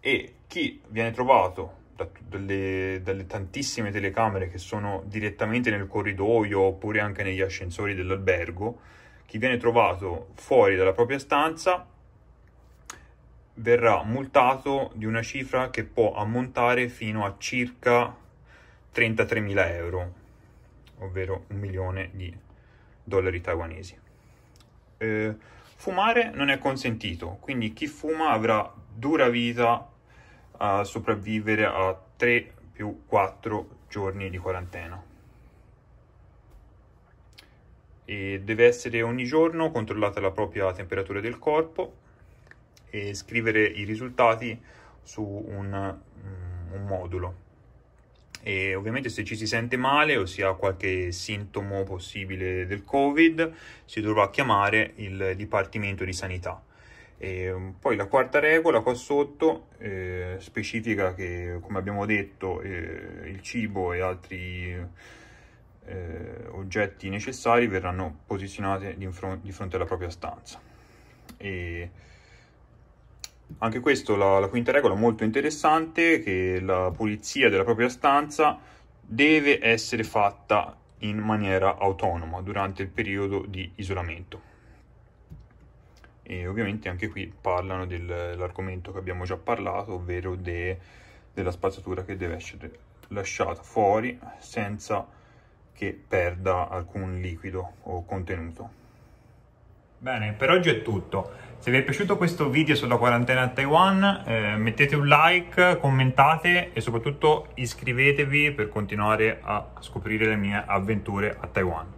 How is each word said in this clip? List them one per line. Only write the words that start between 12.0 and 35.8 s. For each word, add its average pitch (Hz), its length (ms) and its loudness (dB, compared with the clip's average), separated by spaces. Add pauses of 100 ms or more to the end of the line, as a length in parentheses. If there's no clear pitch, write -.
verrà 117 480 4
multato 131 920 2
di 107 100 -8
una 113 180 -2
cifra 127 480 -2
che 110 140 -4
può 107 300 2
ammontare 123 760 0
fino 107 360 -4
a 98 140 -4
circa 123 720 2 (800)
trentatremila 107 840 0
euro. 87 500 -8 (720)
Ovvero 95 500 -6
un 104 100 -8
milione 92 540 -6
di 90 240 -12 (680)
dollari 92 380 0
taiwanesi. 85 580 -6 (1000)
Eh, 107 380 -2 (400)
fumare 220 540 2
non 139 200 -2
è 131 80 2
consentito, 110 840 -4
quindi 117 320 -4
chi 151 140 -8
fuma 156 440 -2
avrà 110 420 2 (200)
dura 131 360 2
vita 120 640 2 (680)
a 101 260 2
sopravvivere 107 800 0
a 95 340 0 (180)
tre 120 360 0 (200)
più - 340 -10
quattro 101 720 -2 (120)
giorni 98 420 -6
di 92 80 -10
quarantena. 90 640 -8 (3000)